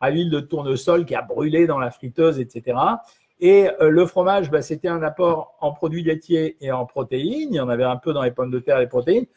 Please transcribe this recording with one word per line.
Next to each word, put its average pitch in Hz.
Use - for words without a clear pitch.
à 135
l'huile 170
de 147
tournesol 147
qui 131
a 110
brûlé 156
dans 147
la 123
friteuse, 143
et 123
cetera. 131
Et, 190
euh, 160
le 165
fromage, 180
bah, 151
c'était 156
un 170
apport 156
en -
produits 165
laitiers 160
et 135
en 127
protéines. 165
Il -
y 143
en 123
avait 120
un 127
peu 156
dans 139
les 123
pommes 127
de 127
terre, 135
les 123
protéines. 151